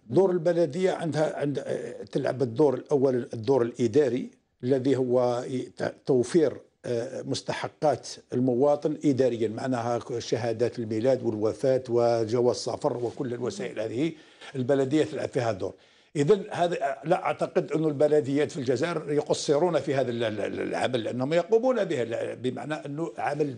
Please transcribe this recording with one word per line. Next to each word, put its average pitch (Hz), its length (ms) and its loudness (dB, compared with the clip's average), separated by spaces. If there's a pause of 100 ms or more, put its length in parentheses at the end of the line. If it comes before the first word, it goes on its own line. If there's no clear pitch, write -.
دور 180 240 4
البلدية 170 640 2
عندها، 151 440 -2
عند، 143 220 -2
آه، - 460 -8
تلعب 131 380 -2
الدور 127 320 2
الأول، 127 600 0
الدور 120 280 2
الإداري 123 680 2 (340)
الذي 131 320 2
هو 123 520 2
ي-، 127 140 -4 (140)
ت-، - 180 -4 (120)
توفير، 135 540 2 (240)
آه، 120 380 -4
مستحقات - 840 -2 (240)
المواطن 143 720 2
إداريا، 120 440 4
معناها 120 500 -2
ك-، 117 200 -6
شهادات 117 600 -2
الميلاد 113 440 0
والوفاة 117 640 0
وجواز 117 680 2
السفر 120 400 -4
وكل 120 380 -6
الوسائل 120 460 -6
هذه 117 320 -2 (420)
البلدية 135 500 2
تلعب 113 240 -6
فيها 117 240 0
دور. 95 220 -6 (420)
إذن 180 340 2
هذا، 165 320 -2
آه، - 220 -2
لا 165 200 0
أعتقد 151 480 -2
أن 160 120 0
البلديات 147 640 2
في - 60 -12
الجزائر 151 560 -2
يقصرون 147 680 2
في 135 140 -2
هذا 131 160 2
ال-، 117 140 -2
ال-، 107 160 -2
ال-، 98 200 -4
العمل، 113 440 -2
لأنهم 127 280 -2
يقومون 220 520 2
به، 143 200 -2
ل-، 113 320 -6
بمعنى 123 380 -4
أنه 151 440 -6
عمل 143 400 -2